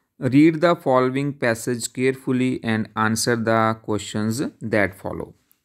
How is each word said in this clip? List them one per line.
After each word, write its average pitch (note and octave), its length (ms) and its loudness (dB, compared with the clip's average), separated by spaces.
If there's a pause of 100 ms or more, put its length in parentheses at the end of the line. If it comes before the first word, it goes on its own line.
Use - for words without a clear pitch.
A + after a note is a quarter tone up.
(240)
"Read D3 320 4
the E3+ 180 2
following C3+ 540 2
passage B2 540 -2
carefully B2+ 720 -2
and A2 280 -2
answer A2 520 0
the A2+ 380 2
questions A2 720 -4
that G#2 420 0
follow।" E2 420 -10 (340)